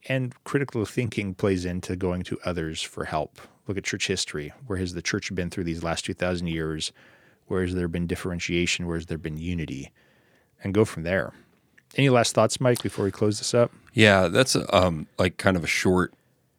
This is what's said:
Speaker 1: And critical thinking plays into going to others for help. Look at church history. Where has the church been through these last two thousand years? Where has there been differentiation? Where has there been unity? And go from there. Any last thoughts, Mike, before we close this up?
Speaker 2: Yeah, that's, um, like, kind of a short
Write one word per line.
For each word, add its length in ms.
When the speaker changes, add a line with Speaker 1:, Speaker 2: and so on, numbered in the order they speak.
Speaker 1:
And 260
critical 400
thinking 500
plays 300
into 320
going 280
to 200
others 380
for 240
help. 340
Look 120
at 60
church 220
history. 460
Where 120
has 160
the 80
church 320
been 160
through 140
these 180
last 220
two 100
thousand 340
years? 440
Where 160
has 120
there 140
been 180
differentiation? 800
Where 100
has 100
there 120
been 200
unity? 520
And 100
go 120
from 180
there. 300
Any 120
last 260
thoughts, 260
Mike, 220
before 220
we 60
close 280
this 160
up? 160
Speaker 2:
Yeah, 360
that's, 280
um, 340
like, 180
kind 200
of 80
a 40
short 440